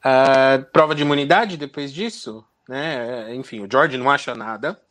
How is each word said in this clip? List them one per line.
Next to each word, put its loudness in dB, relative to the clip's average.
Ah, 4
prova 4
de -2
imunidade 2
depois -10
disso, -10
né? -8
Enfim, -12
o -10
George 4
não 0
acha 0
nada -8